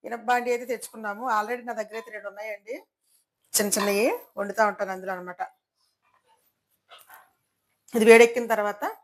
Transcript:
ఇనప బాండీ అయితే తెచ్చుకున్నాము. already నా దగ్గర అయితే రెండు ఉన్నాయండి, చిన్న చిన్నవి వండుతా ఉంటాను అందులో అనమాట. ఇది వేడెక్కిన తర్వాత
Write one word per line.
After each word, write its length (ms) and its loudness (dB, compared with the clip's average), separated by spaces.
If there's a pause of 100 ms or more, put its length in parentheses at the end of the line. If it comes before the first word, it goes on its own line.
ఇనప 240 -10
బాండీ 260 0
అయితే 180 -6
తెచ్చుకున్నాము. 520 -10 (120)
already 340 -4
నా 100 -6
దగ్గర 200 -10
అయితే 160 -18
రెండు 160 -12
ఉన్నాయండి, 440 -12 (760)
చిన్న 220 0
చిన్నవి 300 0 (320)
వండుతా 320 -2
ఉంటాను 260 -8
అందులో 200 -10
అనమాట. 240 -14 (2500)
ఇది 160 4
వేడెక్కిన 440 8
తర్వాత 300 -4 (200)